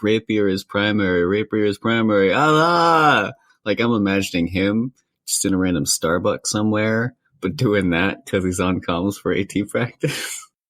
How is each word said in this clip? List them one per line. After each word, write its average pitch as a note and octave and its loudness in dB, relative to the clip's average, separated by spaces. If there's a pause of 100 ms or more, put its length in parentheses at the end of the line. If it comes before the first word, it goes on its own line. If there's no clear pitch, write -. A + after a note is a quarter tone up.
Rapier G#2+ 0
is F#2+ -2
primary, G2+ 0
rapier G#2 0
is G2+ 0
primary, A2 2
Allah! D#3 2 (300)
Like, G#2 -2
I'm A#2 2
imagining G2 0
him G2+ -2 (340)
just - -4
in G2 0
a F#2+ 0
random F2+ 0
Starbucks F2 -2
somewhere, A2 -2 (240)
but F#2+ -6
doing G#2 0
that F2+ 0
cause G2 -2
he's F#2 -2
on F#2 0
comms F#2 -4
for - -4
A F2+ 0
T G2 -4
practice. - -6
<laughs> - -20